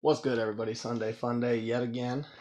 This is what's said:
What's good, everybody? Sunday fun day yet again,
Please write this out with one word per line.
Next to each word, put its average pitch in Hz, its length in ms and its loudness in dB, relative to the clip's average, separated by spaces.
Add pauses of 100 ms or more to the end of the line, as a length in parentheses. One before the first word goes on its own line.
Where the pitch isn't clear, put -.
What's 147 140 4
good, 123 160 2
everybody? 110 340 0
Sunday 113 400 -2
fun 120 260 -2
day 120 200 2
yet 117 240 0
again, 123 420 -2 (160)